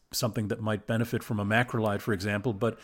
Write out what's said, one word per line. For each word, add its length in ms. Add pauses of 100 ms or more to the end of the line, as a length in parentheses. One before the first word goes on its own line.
(120)
something 340
that 140
might 260
benefit 380
from 160
a 40
macrolide, 560
for 120
example, 400
but 320